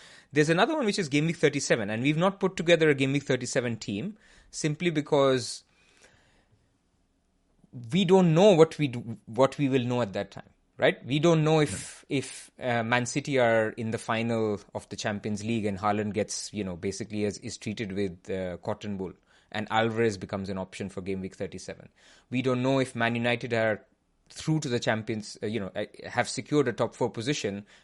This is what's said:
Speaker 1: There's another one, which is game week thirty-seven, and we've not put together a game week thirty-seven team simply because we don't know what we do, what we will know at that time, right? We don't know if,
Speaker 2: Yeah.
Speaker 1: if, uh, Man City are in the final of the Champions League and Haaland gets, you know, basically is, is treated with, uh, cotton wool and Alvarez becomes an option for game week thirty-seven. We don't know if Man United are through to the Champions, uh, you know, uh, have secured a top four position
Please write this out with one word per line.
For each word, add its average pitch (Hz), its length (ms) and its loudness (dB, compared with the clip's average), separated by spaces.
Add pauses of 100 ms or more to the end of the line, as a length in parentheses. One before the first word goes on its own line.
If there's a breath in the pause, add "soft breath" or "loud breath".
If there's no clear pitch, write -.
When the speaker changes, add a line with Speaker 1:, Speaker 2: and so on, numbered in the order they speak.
(340 loud breath)
Speaker 1:
There's 147 160 4
another 214 260 2
one, 285 100 -2
which 208 140 -2
is 170 100 -2
game 147 160 2
week 170 120 -2
thirty-seven, 135 520 2
and 110 140 -2
we've 151 140 2
not 190 240 0
put 185 160 -2
together 160 320 4
a 147 40 6
game 135 200 0
week 139 100 -2
thirty-seven 120 540 -2
team 120 400 -6 (340 soft breath)
simply 160 380 -2
because 139 720 2 (2250 soft breath)
we 185 140 2
don't 180 280 8
know 196 200 8
what 160 240 6
we 151 100 0
do, 117 380 -8
what 123 320 2
we 143 120 2
will 131 140 2
know 123 180 0
at 98 120 -4
that 101 180 -4
time, - 180 -18 (280)
right? - 280 2
We 139 140 0
don't 160 240 4
know 156 160 4
if, - 500 -4
Speaker 2:
Yeah. 147 100 0
Speaker 1:
if, - 320 -10 (100)
uh, 120 220 0
Man 123 220 2
City 139 340 -2
are 113 320 4
in 113 200 -6
the 113 60 -2
final 113 640 -2 (140)
of - 160 -10
the 104 60 -12
Champions 104 480 -6
League 110 220 -2
and 98 120 -2
Haaland 104 360 0
gets, - 400 -4
you 104 100 -4
know, 92 140 -6
basically 98 480 -6
is, 98 140 -4
is - 180 -12
treated 104 340 -6
with, 95 380 -4
uh, 92 280 -6
cotton 104 400 -8
wool 92 140 -8 (400 soft breath)
and 107 200 -8
Alvarez 113 460 2
becomes 98 320 -8
an 95 80 -6
option 95 320 -8
for 98 120 -12
game 95 200 -6
week 92 140 -10
thirty-seven. 90 540 -12 (400 soft breath)
We 123 120 -4
don't 123 220 0
know 135 160 2
if 123 160 -2
Man 117 200 0
United 120 380 -2
are 110 280 0 (480)
through 156 320 -2
to 147 80 -6
the 120 100 0
Champions, 110 640 -4
uh, 110 40 -2
you 107 120 -2
know, 95 160 -8
uh, 107 80 -4 (240)
have 120 220 -2
secured 135 400 0
a 110 40 0
top 113 220 -2
four 123 140 -2
position 110 560 -6 (180 soft breath)